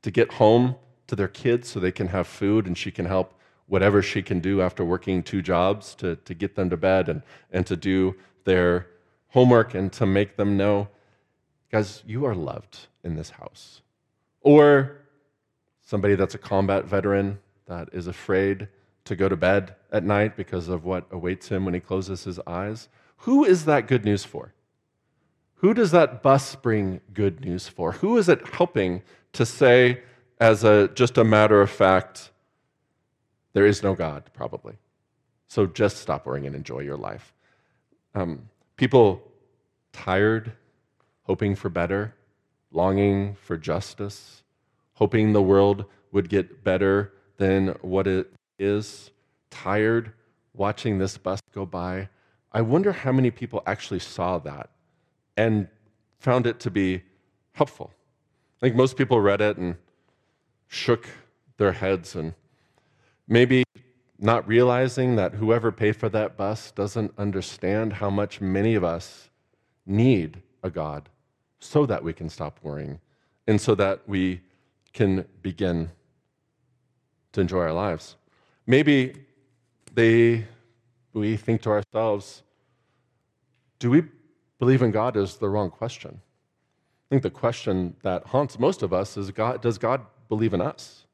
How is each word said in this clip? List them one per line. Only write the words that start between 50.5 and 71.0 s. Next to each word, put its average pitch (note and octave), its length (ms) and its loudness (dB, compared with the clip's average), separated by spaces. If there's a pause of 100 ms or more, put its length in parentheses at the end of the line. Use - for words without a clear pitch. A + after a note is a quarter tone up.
watching G2+ 460 -4
this F#2+ 180 -4
bus F#2+ 240 -8 (100)
go G2 140 -10
by. F#2 440 -10 (400)
I A2 120 -4
wonder E3 320 0
how C3+ 180 -4
many C3 180 2
people A2+ 380 -10
actually F#2 320 -6
saw F2+ 400 -6
that C#2+ 300 -14 (680)
and G#2+ 320 0 (500)
found B2 300 0
it A2+ 140 -4
to A2+ 100 -6
be F#2 320 -2 (480)
helpful. - 400 -6 (680)
I - 40 -20
think A#2+ 140 0
most B2+ 220 2
people B2 220 2
read G2+ 220 2
it G#2 160 0
and F2 180 -6 (920)
shook - 400 -4 (500)
their G2+ 160 0
heads F#2+ 420 -6
and D#2+ 180 -10 (960)
maybe B2 360 4 (540)
not G#2+ 300 0
realizing B2 720 2
that F#2+ 160 -2
whoever A2 380 0
paid G#2+ 260 -2
for A#2 120 -6
that G#2+ 280 -4
bus G#2 340 -8
doesn't G2+ 460 -6
understand G2+ 760 -6
how G2+ 160 -6
much G2+ 320 -6
many G2 340 0
of F#2+ 80 0
us E2+ 460 -8 (560)
need F#2+ 560 0 (220)
a F#2 80 -6
God D2+ 380 -10 (500)